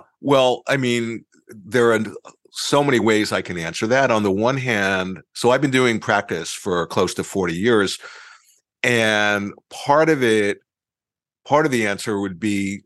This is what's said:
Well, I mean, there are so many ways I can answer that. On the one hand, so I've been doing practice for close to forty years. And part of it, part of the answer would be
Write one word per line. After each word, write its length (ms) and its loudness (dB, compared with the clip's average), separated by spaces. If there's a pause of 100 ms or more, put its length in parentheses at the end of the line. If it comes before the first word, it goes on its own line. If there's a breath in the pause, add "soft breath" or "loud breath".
(200)
Well, 480 2
I 100 0
mean, 480 -2 (220)
there 460 0
are 60 2 (520)
so 320 0
many 160 2
ways 320 2
I 120 -2
can 140 -10
answer 280 -6
that. 240 2
On 140 2
the 80 2
one 260 0
hand, 640 -2 (140)
so 180 0
I've 100 2
been 100 0
doing 280 2
practice 520 -4
for 360 -4
close 280 -2
to 80 -6
forty 320 -4
years. 440 0 (800 loud breath)
And 720 0 (160)
part 400 2
of 140 2
it, 360 2 (880)
part 220 2
of 40 -4
the 140 0
answer 340 -4
would 200 -8
be 460 -4